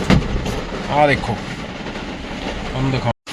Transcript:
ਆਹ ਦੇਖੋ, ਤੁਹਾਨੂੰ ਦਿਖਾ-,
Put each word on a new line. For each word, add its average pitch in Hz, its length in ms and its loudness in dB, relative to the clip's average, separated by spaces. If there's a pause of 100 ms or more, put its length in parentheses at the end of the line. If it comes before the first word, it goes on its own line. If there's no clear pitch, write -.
(920)
ਆਹ 147 180 6
ਦੇਖੋ, 113 280 2 (1300)
ਤੁਹਾਨੂੰ 131 200 0
ਦਿਖਾ-, 123 200 2 (220)